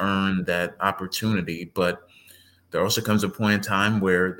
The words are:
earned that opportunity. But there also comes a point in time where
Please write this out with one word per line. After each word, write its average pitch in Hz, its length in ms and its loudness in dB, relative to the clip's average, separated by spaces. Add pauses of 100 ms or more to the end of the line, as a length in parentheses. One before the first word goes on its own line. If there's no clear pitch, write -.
earned 95 460 0
that 87 340 -2
opportunity. 90 920 -2
But 87 360 -2 (640)
there 82 100 0
also 104 200 0
comes 107 200 2
a 98 60 0
point 104 260 0
in 98 60 0
time 104 400 2
where 92 400 2